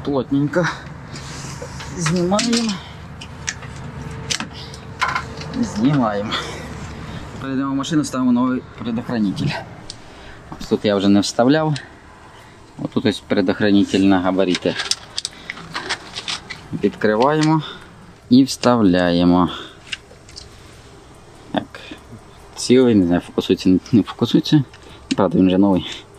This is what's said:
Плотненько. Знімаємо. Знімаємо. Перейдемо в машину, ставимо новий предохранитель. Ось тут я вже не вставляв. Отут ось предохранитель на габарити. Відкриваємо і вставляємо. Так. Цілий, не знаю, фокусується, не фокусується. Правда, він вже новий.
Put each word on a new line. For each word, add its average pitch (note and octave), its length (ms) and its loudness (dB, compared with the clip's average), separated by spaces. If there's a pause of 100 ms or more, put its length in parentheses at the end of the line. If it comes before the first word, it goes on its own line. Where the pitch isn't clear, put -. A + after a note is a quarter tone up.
Плотненько. C#3+ 640 0 (1300)
Знімаємо. G3+ 720 0 (3000)
Знімаємо. G#2+ 720 0 (1080)
Перейдемо C3+ 300 -4
в C3+ 40 -2
машину, C#3+ 280 0
ставимо B2+ 280 0
новий B2+ 300 2 (180)
предохранитель. A2+ 680 -2 (1120)
Ось - 80 -12
тут - 180 0
я G2+ 100 2
вже G2 120 0
не G2+ 120 6
вставляв. D3 540 2 (1040)
Отут - 260 -4
ось G2+ 140 0
предохранитель G2+ 800 2
на G2 200 4
габарити. F#2 560 0 (2000)
Відкриваємо C#3+ 800 4 (680)
і B2+ 140 8
вставляємо. F2+ 1040 4 (2000)
Так. - 280 -6 (760)
Цілий, B2 400 6
не F#2+ 100 6
знаю, F2 160 2
фокусується, - 480 0 (220)
не G#2 120 6
фокусується. - 600 2 (520)
Правда, F#2+ 220 2
він F#2+ 100 6
вже F#2 100 4
новий. F#2+ 480 2 (140)